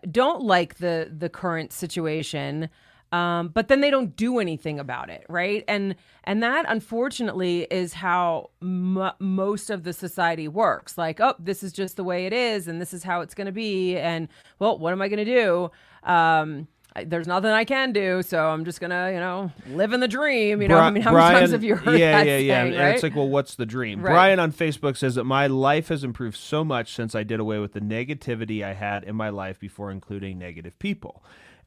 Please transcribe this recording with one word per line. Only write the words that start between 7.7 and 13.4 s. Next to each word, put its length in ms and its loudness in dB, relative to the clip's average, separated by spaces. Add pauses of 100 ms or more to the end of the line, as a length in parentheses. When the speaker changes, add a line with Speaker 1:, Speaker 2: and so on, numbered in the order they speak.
Speaker 1:
how 560 0 (100)
mo-, 600 -2
most 500 -2
of 140 -6
the 100 -6
society 540 -2
works. 500 -2
Like, 220 -4
"Oh, 180 4
this 240 -6
is 120 -8
just 220 -8
the 80 -6
way 220 -4
it 80 -4
is, 340 -2
and 140 -6
this 120 -10
is 100 -14
how 180 -4
it's 140 -12
gonna 160 -8